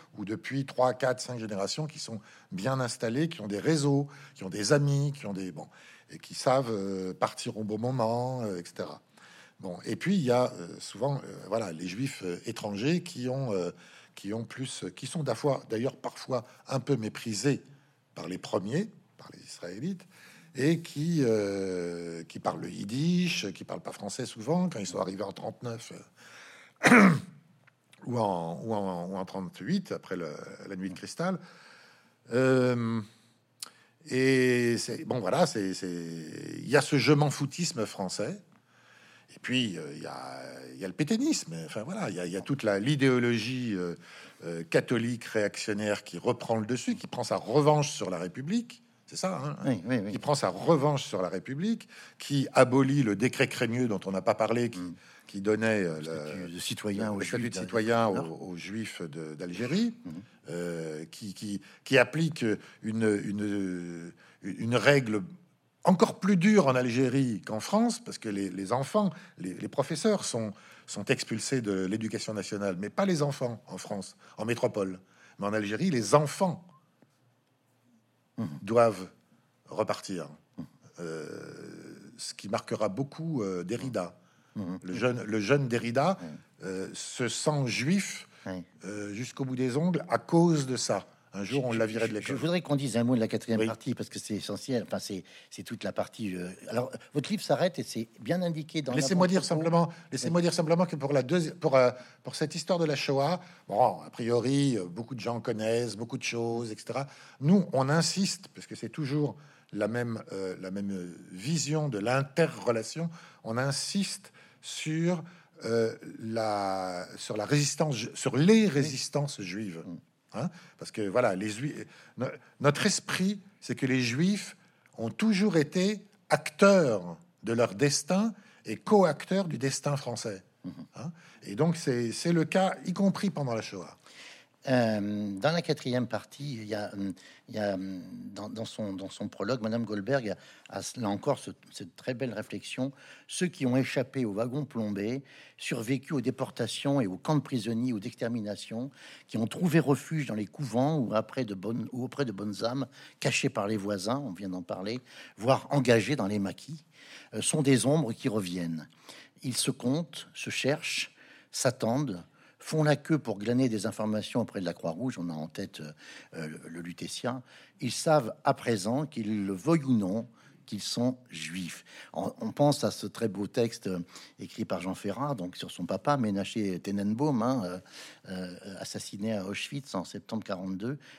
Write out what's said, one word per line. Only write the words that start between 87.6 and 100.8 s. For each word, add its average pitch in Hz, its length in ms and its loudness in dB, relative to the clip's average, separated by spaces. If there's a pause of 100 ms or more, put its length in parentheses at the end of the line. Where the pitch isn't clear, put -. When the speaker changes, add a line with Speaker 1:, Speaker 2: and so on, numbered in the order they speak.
Speaker 1:
juif, 127 640 0 (160)
Speaker 2:
Oui. 92 180 -6 (220)
Speaker 1:
euh, 101 300 -8
jusqu'au 123 320 -6
bout 127 100 -4
des 127 220 0
ongles 170 320 2
à 117 80 4
cause 165 480 6
de 127 100 -2
ça. 104 300 0 (280)
Un 98 100 -4
jour, 131 220 0
on 117 60 0
Speaker 2:
Je, 113 60 2
Speaker 1:
l'a 113 60 4
viré 110 220 0
de 110 60 -2
Speaker 2:
je, - 20 -4
Speaker 1:
l'école. 107 220 -4
Speaker 2:
je 120 40 -6
voudrais 170 220 0
qu'on 147 140 0
dise 131 200 0
un 117 80 4
mot 123 100 4
de 117 60 4
la 110 80 2
quatrième 110 320 0
Speaker 1:
Oui. 113 60 2
Speaker 2:
partie, 113 280 -2
parce - 140 -8
que - 100 -12
c'est - 180 -6
essentiel. 104 480 -2
Enfin, 98 140 -4
c'est, 92 240 -6 (280)
c'est 98 140 -12
toute - 200 -8
la 104 80 -2
partie, 101 420 -4
euh... 90 140 -6 (200)
Alors, 120 220 -2 (220)
votre 143 160 -2
livre 208 140 -2
s'arrête 151 360 2
et 127 40 -2
c'est 113 260 -6 (120)
bien 170 200 0
indiqué 160 400 -2
dans 127 140 -2
Speaker 1:
Laissez-moi 180 320 4
dire 180 160 4
Speaker 2:
l'avant-propos. 160 220 2
Speaker 1:
simplement, 170 280 4 (180)
laissez-moi 165 280 2
Speaker 2:
Oui. 175 60 6
Speaker 1:
dire 165 100 4
simplement 170 320 4